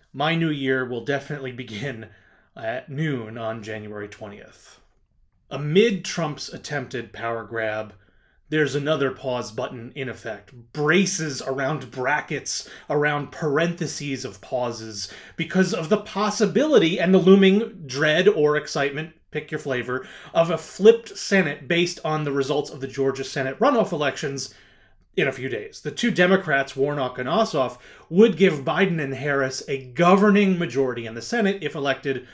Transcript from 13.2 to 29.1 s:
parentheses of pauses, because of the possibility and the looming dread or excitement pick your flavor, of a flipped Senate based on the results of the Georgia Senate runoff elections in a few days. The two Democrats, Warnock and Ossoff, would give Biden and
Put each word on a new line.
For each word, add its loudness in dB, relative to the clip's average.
parentheses -2
of -10
pauses, -6
because 2
of -4
the 4
possibility 2
and 4
the 10
looming 2
dread 2
or 2
excitement -4
pick -8
your -6
flavor, -4
of 4
a 0
flipped 4
Senate 0
based 0
on -2
the -2
results 0
of -12
the -8
Georgia 0
Senate -6
runoff 4
elections -4
in 2
a 0
few -6
days. -8
The -6
two 0
Democrats, 2
Warnock -2
and -4
Ossoff, 0
would 6
give 4
Biden 2
and -2